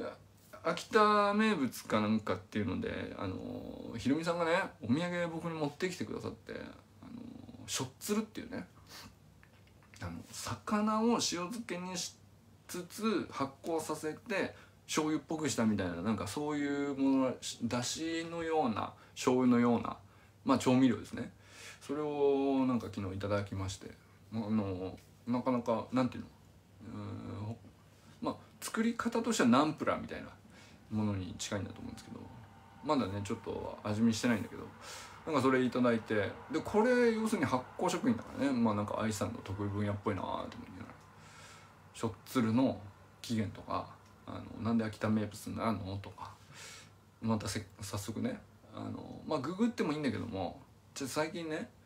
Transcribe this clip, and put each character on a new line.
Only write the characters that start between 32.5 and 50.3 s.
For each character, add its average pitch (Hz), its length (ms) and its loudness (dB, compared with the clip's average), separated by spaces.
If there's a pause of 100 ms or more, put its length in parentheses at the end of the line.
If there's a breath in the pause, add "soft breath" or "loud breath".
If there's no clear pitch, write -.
ま 147 140 0
だ 110 100 2
ね、 101 160 -4
ち - 80 -4
ょ 113 60 -2
っ - 20 -16
と - 440 -8
味 107 180 0
見 117 120 6
し - 80 -4
て 123 60 2
な 120 80 4
い 101 40 0
ん 87 40 -6
だ 80 60 -10
け - 80 -12
ど、 - 60 -10 (640 loud breath)
な 160 60 -6
ん 156 40 2
か 135 60 4
そ 131 80 6
れ 131 140 6
い 123 80 2
た 127 80 2
だ 123 140 6
い 113 60 2
て、 104 300 0 (220)
で、 151 120 0
こ - 180 2
れ 247 320 6
要 220 140 0
す 220 80 0
る 190 40 2
に 160 60 2
発 127 180 0 (140)
酵 180 120 0
食 175 160 0
品 123 120 4
だ - 40 -10
か - 160 -14
ら 131 80 2
ね、 139 60 2
ま 117 200 4
あ、 104 40 0
な 104 80 0
ん - 20 -2
か 104 160 -2
愛 110 100 0
さ 104 140 -2
ん 98 40 0
の - 140 -8
得 101 200 -4
意 101 60 0
分 104 160 0
野 101 80 0
っ - 100 -2
ぽ 113 80 2
い 98 40 0
な - 60 -4
と - 60 -4
思 92 160 -4
い - 40 -8 (300)
な - 60 -12
が - 60 -14
ら、 - 60 -16 (1000 loud breath)
し - 100 -6
ょ 113 60 2
っ - 20 -4 (140)
つ - 160 2
る 110 100 4
の - 260 4 (440)
起 - 140 -4
源 110 200 -2
と - 100 -16
か、 92 220 -4 (400)
あ - 140 -10 (180)
の、 - 40 -6
な 113 100 2
ん 117 40 4
で 113 60 2
秋 107 160 -6
田 - 80 0
名 107 180 2
物 - 220 -10
に - 80 -6
な 104 160 0
る 104 60 -2
の？ 98 240 -6
と 95 80 -12
か、 - 240 -14 (880 loud breath)
ま 113 160 2
た 104 100 -6
せ-、 - 180 -4 (160)
早 107 160 -6
速 107 240 -6
ね、 123 200 -2 (340)
あ 101 40 -10
の、 - 460 -10
ま 156 120 0
あ、 - 20 -4
グ 151 160 -4
グ 220 120 4
っ - 20 0
て 226 140 0
も 156 100 0
い - 20 -4
い 151 40 -4
ん 151 40 -2
だ 131 80 2
け 101 60 -2
ど 95 100 -4
も、 92 320 -4 (340)